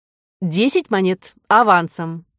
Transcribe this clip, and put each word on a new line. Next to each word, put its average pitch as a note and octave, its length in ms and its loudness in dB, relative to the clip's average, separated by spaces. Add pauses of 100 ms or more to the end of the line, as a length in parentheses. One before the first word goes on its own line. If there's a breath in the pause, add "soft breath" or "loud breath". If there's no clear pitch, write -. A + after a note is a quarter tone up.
(420)
«Десять G#3+ 480 -2
монет F#3+ 440 -4 (140)
авансом». F3 800 0 (120)